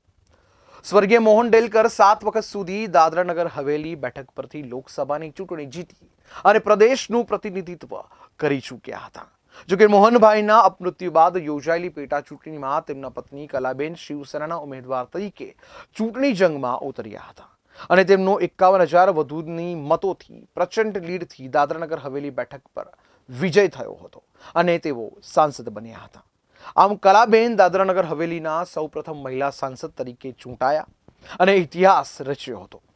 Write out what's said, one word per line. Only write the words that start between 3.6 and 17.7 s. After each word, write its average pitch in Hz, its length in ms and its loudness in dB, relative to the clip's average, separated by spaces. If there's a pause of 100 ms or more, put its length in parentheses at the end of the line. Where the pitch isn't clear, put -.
બેઠક 131 360 -12
પરથી 139 320 -14
લોકસભાની 139 680 -10
ચૂંટણી 165 360 -12
જીતી 165 440 -18 (340)
અને 208 140 6
પ્રદેશનું 220 680 2
પ્રતિનિધિત્વ 180 720 -10 (440)
કરી 143 200 -2
ચૂક્યા 107 460 -16
હતા. - 200 -20 (420)
જોકે 196 180 6
મોહનભાઈના 214 720 6
અપમૃત્યુ 185 520 2
બાદ 165 260 4
યોજાયેલી 160 520 -4
પેટા 147 320 -8
ચૂંટણીમાં 151 640 -8
તેમના 135 240 -12
પત્ની 139 380 -16
કલાબેન 135 480 -6
શિવસેનાના 151 640 -12
ઉમેદવાર 131 480 -10
તરીકે - 520 -12 (400)
ચૂંટણી 240 360 -2
જંગમાં 151 460 -2
ઉતર્યા 110 520 -14
હતા - 200 -20 (400)